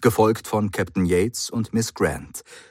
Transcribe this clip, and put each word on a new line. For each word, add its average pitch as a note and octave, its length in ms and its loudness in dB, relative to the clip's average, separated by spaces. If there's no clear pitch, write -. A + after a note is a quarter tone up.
gefolgt A2 460 4
von G#2 240 -2
Captain F#2+ 340 -2
Yates F2+ 440 0
und A2+ 240 -6
Miss A2+ 200 -2
Grant. - 500 -4